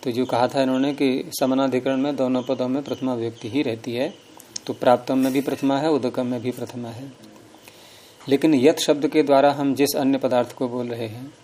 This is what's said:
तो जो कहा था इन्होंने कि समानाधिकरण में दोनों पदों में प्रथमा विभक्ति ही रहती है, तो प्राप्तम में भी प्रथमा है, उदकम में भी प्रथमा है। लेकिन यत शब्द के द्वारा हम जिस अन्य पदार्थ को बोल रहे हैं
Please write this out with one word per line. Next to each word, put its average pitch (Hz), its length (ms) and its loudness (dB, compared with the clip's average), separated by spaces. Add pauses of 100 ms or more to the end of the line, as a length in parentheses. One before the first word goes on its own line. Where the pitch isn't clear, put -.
तो 131 80 -2
जो 123 140 0
कहा 123 220 2
था 139 140 0
इन्होंने 131 320 0
कि 139 460 0
समानाधिकरण 131 580 0
में 139 180 -2
दोनों 127 280 0
पदों 127 240 -2
में 131 160 -2
प्रथमा 131 300 -4
विभक्ति 117 360 -6
ही 127 120 -2
रहती 117 340 -4
है, 143 180 -2 (540)
तो 127 60 -4
प्राप्तम 123 440 2
में 131 160 2
भी 139 80 0
प्रथमा 139 380 -2
है, 156 100 0
उदकम 127 380 0
में 123 140 -4
भी 123 100 -4
प्रथमा 120 380 -10
है। 127 220 -14 (1160)
लेकिन 139 260 4
यत 147 260 4
शब्द 147 280 0
के 151 160 2
द्वारा 139 300 6
हम 139 220 0
जिस 135 200 2
अन्य 135 220 2
पदार्थ 123 360 0
को 131 140 -4
बोल 123 200 -4
रहे 117 200 -6
हैं 127 260 -12 (100)